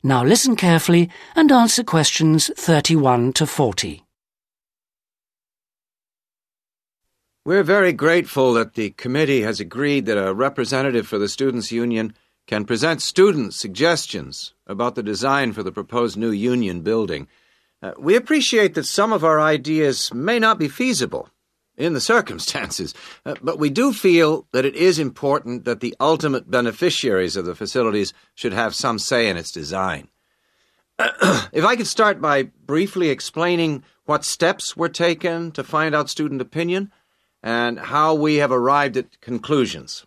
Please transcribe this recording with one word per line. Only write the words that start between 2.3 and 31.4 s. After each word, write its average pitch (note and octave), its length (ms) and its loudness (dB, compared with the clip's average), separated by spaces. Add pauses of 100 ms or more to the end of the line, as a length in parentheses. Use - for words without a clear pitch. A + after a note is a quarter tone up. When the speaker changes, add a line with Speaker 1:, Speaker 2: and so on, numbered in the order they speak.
Speaker 1:
thirty-one C3+ 760 2
to D#3 140 0
forty. - 580 -2 (3500)
Speaker 2:
We're F#3 200 2
very F#3 280 4
grateful C#3 600 2
that A2+ 220 0
the G#2 160 -4
committee C#3 500 0
has G#2+ 180 -2
agreed C3+ 460 -2
that G#2 180 0
a F#2+ 80 0
representative C3 760 -2
for A2 100 -4
the G2+ 100 -2
Students' B2 440 -4
Union A#2 420 -2 (320)
can G#2 200 -4
present C3+ 360 -2
student D#3+ 540 2
suggestions G#2+ 1000 -4 (140)
about A#2 260 -4
the B2 80 -8
design A2+ 520 0
for G#2+ 100 -8
the F2+ 80 -6
proposed G#2+ 460 -4
new A2+ 120 -2
union G#2+ 520 -2
building. F2 460 -4 (540)
Uh, - 160 -12
we E3+ 180 2
appreciate A#3+ 600 0
that D3 100 -4
some G#3+ 260 0
of F3+ 120 -2
our D#3 180 4
ideas D3+ 720 0
may F3 240 -2
not A3 220 2
be D3+ 80 -2
feasible D3 640 -4 (480)
in E3 140 -2
the C#3 80 -2
circumstances, - 960 -2 (320)
uh, C#3+ 180 -8
but D#3+ 160 -4
we D3+ 100 2
do B3 220 2
feel E3+ 640 4
that C3 100 2
it C#3 140 -2
is E3+ 200 4
important C#3 680 -2
that A#2 160 -4
the A#2+ 180 -6
ultimate D3+ 500 0
beneficiaries A2+ 880 0
of F#2+ 80 -6
the F2 100 -8
facilities G#2+ 600 -2 (200)
should A2+ 200 -6
have G#2+ 200 -2
some A#2 240 -4
say A#2 300 0
in F#2 80 -2
its E2+ 160 -10
design. E2 560 -6 (880)
<clears throat> - 20 -20 (520)